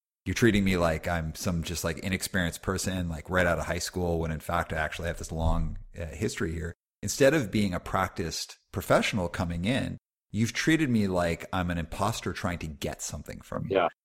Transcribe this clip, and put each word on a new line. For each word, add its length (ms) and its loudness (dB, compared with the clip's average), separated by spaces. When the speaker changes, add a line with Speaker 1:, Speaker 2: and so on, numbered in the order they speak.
Speaker 1:
you're 80 -2
treating 320 6
me 100 4
like 320 2
I'm 260 -2
some 300 -2
just, 220 -4
like, 140 -2
inexperienced 600 -2
person, 460 -2
like, 220 -6
right 180 4
out 100 4
of 100 -4
high 120 -2
school, 400 0
when 120 0
in 100 -4
fact 320 -2
I 40 -2
actually 300 -4
have 100 -4
this 140 -10
long, 460 2
uh, 100 -8
history 440 -4
here." 240 -6
Instead 320 6
of 180 2
being 220 2
a 60 -2
practiced 800 -4
professional 560 2
coming 340 -2
in, 340 -2
you've 200 0
treated 360 4
me 180 4
like 440 0
I'm 200 0
an 60 0
imposter 560 -2
trying 260 -4
to 80 -8
get 340 -6
something 400 -10
from 280 -6
you. 80 2
Speaker 2:
Yeah. 100 4